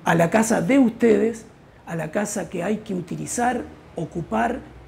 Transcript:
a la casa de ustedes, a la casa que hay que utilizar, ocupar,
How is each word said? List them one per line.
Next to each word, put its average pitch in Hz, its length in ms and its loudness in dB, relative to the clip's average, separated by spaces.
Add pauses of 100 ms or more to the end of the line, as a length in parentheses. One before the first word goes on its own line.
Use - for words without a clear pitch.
a 175 100 2
la 170 160 4
casa 220 300 2
de 202 180 4
ustedes, 226 680 4 (400)
a 170 100 -8
la 156 140 -6
casa 196 400 -4
que 170 120 -6
hay 208 160 -2
que 202 160 -8
utilizar, 180 720 -4 (320)
ocupar, 220 640 -4 (280)